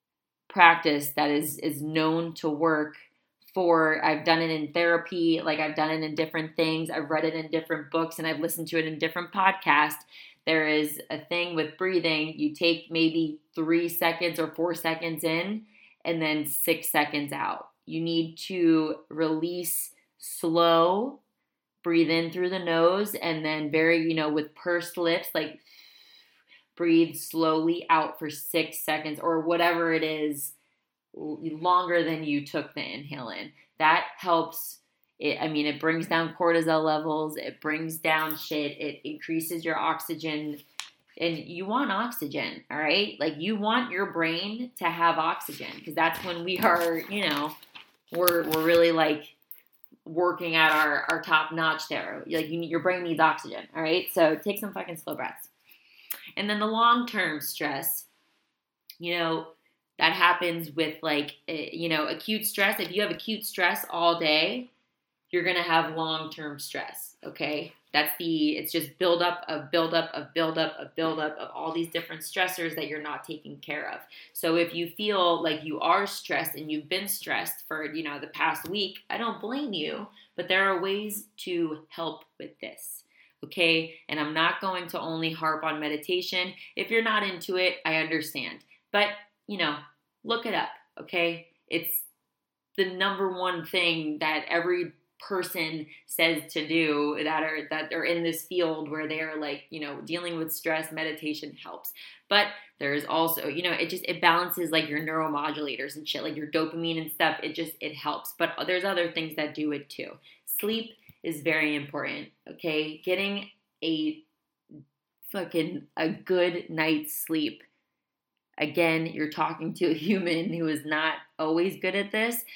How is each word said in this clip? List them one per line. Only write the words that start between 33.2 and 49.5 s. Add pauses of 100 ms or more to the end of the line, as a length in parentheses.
in. (280)
That (120)
helps. (400)
It,
I
mean,
it
brings
down
cortisol
levels.
It
brings
down
shit.
It
increases
your
oxygen. (600)
And
you
want
oxygen,
all
right?
Like,
you
want
your
brain
to
have
oxygen
'cause
that's
when
we
are,
you
know, (560)
we're,
we're
really,
like, (720)